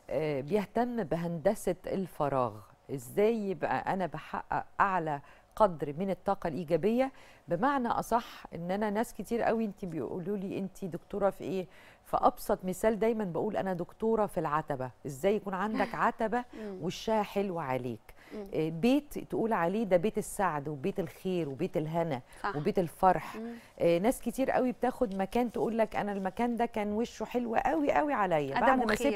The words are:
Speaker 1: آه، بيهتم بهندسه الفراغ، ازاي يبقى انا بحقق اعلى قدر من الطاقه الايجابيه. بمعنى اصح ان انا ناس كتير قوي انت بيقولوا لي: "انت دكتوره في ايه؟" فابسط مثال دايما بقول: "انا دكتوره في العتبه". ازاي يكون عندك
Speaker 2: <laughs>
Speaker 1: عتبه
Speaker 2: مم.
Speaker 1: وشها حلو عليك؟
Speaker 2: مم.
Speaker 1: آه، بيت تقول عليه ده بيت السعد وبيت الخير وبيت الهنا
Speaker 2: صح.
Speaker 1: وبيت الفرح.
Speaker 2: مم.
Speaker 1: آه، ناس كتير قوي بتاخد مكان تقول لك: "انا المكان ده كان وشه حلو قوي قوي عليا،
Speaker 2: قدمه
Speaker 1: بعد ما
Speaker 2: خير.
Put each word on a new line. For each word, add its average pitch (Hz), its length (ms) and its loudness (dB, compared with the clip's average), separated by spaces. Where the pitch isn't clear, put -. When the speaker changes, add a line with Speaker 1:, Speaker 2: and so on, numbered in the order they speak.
Speaker 1:
آه، 147 300 0
بيهتم 214 600 0
بهندسه 170 760 0
الفراغ، 139 640 0
ازاي 147 420 0
يبقى 131 420 0
انا 185 140 0
بحقق - 580 -4
اعلى 165 400 2
قدر 156 420 4
من 196 120 -2
الطاقه 185 380 -2
الايجابيه. 180 640 2
بمعنى 240 400 0
اصح - 560 -2
ان 170 160 -6
انا 208 200 0
ناس 214 240 -2
كتير 220 280 -4
قوي 226 220 2
انت 196 200 -6
بيقولوا 170 520 -4
لي: 185 220 -4
"انت 190 260 -8
دكتوره 190 460 -2
في - 140 -6
ايه؟" 180 220 -4
فابسط - 600 2
مثال 214 340 0
دايما 220 260 0
بقول: 170 320 -2
"انا 190 160 0
دكتوره 214 540 0
في - 140 -4
العتبه". 147 500 -2
ازاي 151 300 0
يكون 196 180 -6
عندك 214 400 -2
Speaker 2:
<laughs> - 0 -
Speaker 1:
عتبه 226 500 0
Speaker 2:
مم. 208 280 -10
Speaker 1:
وشها 214 400 0
حلو 196 360 -2
عليك؟ 131 560 -4
Speaker 2:
مم. 208 200 -10
Speaker 1:
آه، 156 140 0
بيت 240 500 0
تقول 208 340 -2
عليه 190 320 2
ده 185 120 4
بيت 208 220 2
السعد 156 500 -2
وبيت 156 320 -4
الخير 170 480 -2
وبيت 147 280 -4
الهنا 156 440 0
Speaker 2:
صح. 202 140 -2
Speaker 1:
وبيت 165 220 0
الفرح. 175 580 4
Speaker 2:
مم. 226 160 -8
Speaker 1:
آه، 170 200 6
ناس 214 220 2
كتير 262 300 -2
قوي 247 220 4
بتاخد 247 420 0
مكان 208 380 0
تقول 214 260 0
لك: 214 180 2
"انا 202 160 -2
المكان 202 440 -2
ده 226 100 2
كان 208 260 -2
وشه 220 320 -4
حلو 233 320 -2
قوي 285 360 2
قوي 294 200 2
عليا، 160 440 2
Speaker 2:
قدمه 214 100 4
Speaker 1:
بعد 262 120 6
ما 214 160 2
Speaker 2:
خير. 240 220 2